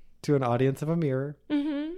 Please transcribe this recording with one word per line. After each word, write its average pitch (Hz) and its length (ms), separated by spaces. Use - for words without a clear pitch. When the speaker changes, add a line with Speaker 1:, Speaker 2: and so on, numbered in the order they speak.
Speaker 1:
to 147 140
an 135 80
audience 127 400
of 151 60
a 165 60
mirror. 143 400
Speaker 2:
Mm-hmm. 294 480